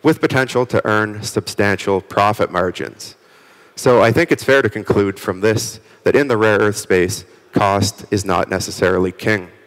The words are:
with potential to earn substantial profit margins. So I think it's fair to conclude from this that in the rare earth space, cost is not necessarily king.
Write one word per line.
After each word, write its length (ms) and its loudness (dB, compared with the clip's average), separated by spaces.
with 180 2
potential 460 0
to 200 -2
earn 360 -2
substantial 760 -2
profit 520 0
margins. 640 -6
So 260 4
I 120 4
think 180 0
it's 140 0
fair 180 4
to 80 -2
conclude 480 -2
from 220 -6
this 400 -2
that 100 2
in 140 4
the 80 2
rare 220 4
earth 180 2
space, 480 0
cost 580 0
is 140 -2
not 240 -2
necessarily 640 -2
king. 360 -4